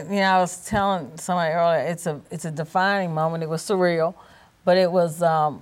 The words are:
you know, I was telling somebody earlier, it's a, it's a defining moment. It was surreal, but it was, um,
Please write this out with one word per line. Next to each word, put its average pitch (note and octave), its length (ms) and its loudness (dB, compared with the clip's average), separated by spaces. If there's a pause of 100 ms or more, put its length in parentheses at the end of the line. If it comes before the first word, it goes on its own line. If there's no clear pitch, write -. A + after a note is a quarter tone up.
you G3 180 -2
know, F#3+ 100 2
I F#3 80 4
was F3+ 260 -2
telling G3 520 -2
somebody E3+ 360 -2
earlier, E3+ 280 2
it's E3 260 -6
a, D3 120 -4 (120)
it's E3 140 -10
a D#3+ 60 -6
defining F#3 640 -2
moment. E3 300 -2
It D#3 60 -6
was D#3+ 120 -4
surreal, F3 540 0 (500)
but F3+ 100 6
it F#3 160 4
was, E3+ 300 0
um, D#3 400 2